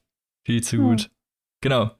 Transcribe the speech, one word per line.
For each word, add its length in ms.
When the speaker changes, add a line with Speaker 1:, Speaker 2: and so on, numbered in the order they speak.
Speaker 1:
Viel 180
zu 120
Speaker 2:
Ja. 60
Speaker 1:
gut. 280
Genau. 400